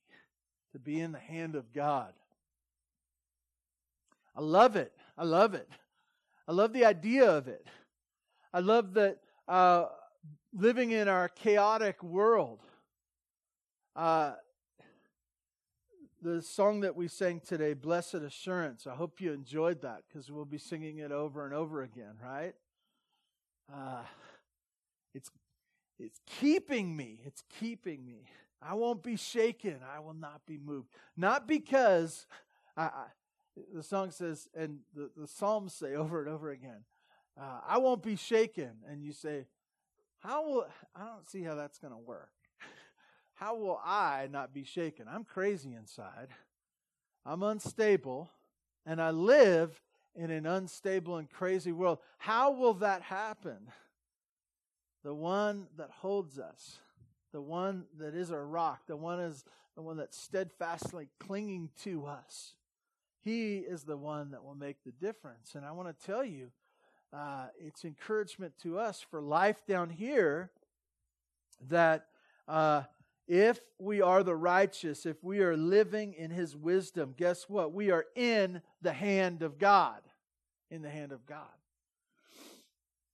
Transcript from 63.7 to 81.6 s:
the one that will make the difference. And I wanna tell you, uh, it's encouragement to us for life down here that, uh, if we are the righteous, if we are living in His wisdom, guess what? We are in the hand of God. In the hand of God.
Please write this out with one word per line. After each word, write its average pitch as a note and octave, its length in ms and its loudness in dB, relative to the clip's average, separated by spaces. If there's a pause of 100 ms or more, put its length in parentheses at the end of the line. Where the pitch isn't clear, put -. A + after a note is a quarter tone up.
the D3+ 120 -8
one D3 360 -8
that A#2+ 120 -16
will C#3 120 -18
make C#3+ 280 -12
the B2 80 -16
difference. C3 640 -12
And C#3+ 100 -12
I D3 60 -12
wanna F3 220 -10
tell G#3+ 320 -6
you, C3+ 260 -12 (640)
uh, C#3 340 -10 (100)
it's D3+ 280 -16
encouragement F#3 800 -8
to E3+ 140 -6
us G#3+ 220 -4
for - 220 -12
life E3+ 440 2
down F3+ 240 0
here F3+ 640 0 (1200)
that, D#3+ 380 4 (400)
uh, D3+ 360 4 (440)
if G#3+ 340 6 (160)
we G3+ 240 0
are F#3+ 220 8
the F3+ 120 0
righteous, F3 680 2
if D#3 180 -8
we G3 180 0
are F3 140 4
living G3 580 2
in D#3+ 180 -10
His E3 260 -6
wisdom, E3 580 -2
guess F3 320 -2
what? F3 260 -2
We G3+ 180 0
are E3 240 4
in G#3 480 2 (180)
the E3+ 120 0
hand F3+ 500 0
of D3 160 -6
God. F3+ 420 6 (680)
In E3 100 -14
the D3+ 80 -12
hand D3 220 -10
of B2+ 140 -16
God. D3 220 -16 (1700)